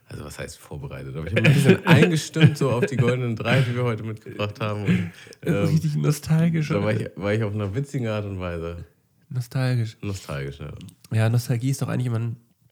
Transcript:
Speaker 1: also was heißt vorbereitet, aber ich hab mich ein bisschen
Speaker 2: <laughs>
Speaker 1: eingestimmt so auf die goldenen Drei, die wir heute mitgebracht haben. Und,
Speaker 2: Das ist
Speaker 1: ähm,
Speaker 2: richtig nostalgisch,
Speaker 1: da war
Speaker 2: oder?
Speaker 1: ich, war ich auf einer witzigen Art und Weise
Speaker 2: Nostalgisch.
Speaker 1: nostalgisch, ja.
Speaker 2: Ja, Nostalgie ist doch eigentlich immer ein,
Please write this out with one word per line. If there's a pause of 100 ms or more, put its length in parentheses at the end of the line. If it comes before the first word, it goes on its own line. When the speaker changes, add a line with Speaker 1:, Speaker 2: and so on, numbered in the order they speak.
Speaker 1:
also
was
heißt
vorbereitet,
aber
ich
hab
mich
ein
bisschen
Speaker 2:
<laughs>
Speaker 1:
eingestimmt
so
auf
die
goldenen
Drei,
die
wir
heute
mitgebracht
haben.
Und, (300)
Speaker 2:
Das
ist
Speaker 1:
ähm,
Speaker 2:
richtig
nostalgisch,
Speaker 1:
da
war (100)
Speaker 2:
oder?
Speaker 1:
ich,
war
ich
auf
einer
witzigen
Art
und
Weise (440)
Speaker 2:
Nostalgisch.
Speaker 1:
nostalgisch,
ja. (400)
Speaker 2:
Ja,
Nostalgie
ist
doch
eigentlich
immer
ein, (360)